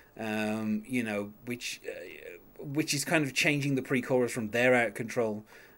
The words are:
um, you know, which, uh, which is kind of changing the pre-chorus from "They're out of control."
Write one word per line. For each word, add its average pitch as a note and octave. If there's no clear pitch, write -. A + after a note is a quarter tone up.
um, G#2+
you B2
know, G#2
which, -
uh, F2
which D3+
is C#3
kind D#3+
of B2+
changing C#3+
the B2+
pre-chorus B2+
from G#2+
"They're B2
out A#2
of G#2
control." A2